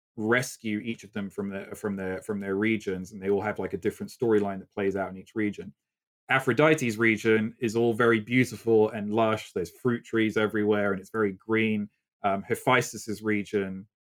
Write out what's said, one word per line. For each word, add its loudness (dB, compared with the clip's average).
rescue 0
each -10
of -18
them -6
from -8
their, -10
from -4
their, -4
from -6
their -2
regions, -2
and -14
they -2
all 2
have, -6
like, -6
a -6
different -6
storyline 0
that -20
plays 0
out -4
in -14
each -20
region. -6
Aphrodite's 2
region 2
is -2
all 2
very 4
beautiful 4
and -6
lush. 0
There's -4
fruit 0
trees 0
everywhere, 2
and -4
it's -18
very 2
green. -2
Um, 0
Hephaestus's 0
region, -2